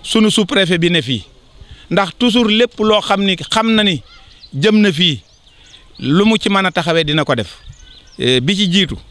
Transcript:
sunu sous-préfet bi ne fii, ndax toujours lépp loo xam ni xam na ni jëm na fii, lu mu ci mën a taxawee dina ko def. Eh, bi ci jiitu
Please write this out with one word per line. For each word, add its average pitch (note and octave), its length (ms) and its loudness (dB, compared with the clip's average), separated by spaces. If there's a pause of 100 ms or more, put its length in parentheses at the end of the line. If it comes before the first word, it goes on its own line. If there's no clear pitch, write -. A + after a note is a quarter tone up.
sunu G#3+ 300 0
sous-préfet F#3+ 480 0
bi E3+ 100 0
ne E3+ 120 0
fii, A#2 220 -6 (680)
ndax F#3+ 260 0
toujours A#3+ 300 2
lépp A3 320 0
loo G#3+ 220 2
xam G3 220 -2
ni G3 120 0
xam A3 400 -2
na G#3+ 80 2
ni F3+ 180 -2 (520)
jëm G#3+ 280 2
na G#3 100 4
fii, D#3 300 -2 (800)
lu E3 260 2
mu A3 140 2
ci - 100 -8
mën G3 160 0
a F#3 60 -2
taxawee E3 320 -2
dina D3+ 220 0
ko C3+ 100 0
def. A2 240 -8 (580)
Eh, B2 220 0
bi D3 160 0
ci G3+ 160 0
jiitu F3+ 240 0 (160)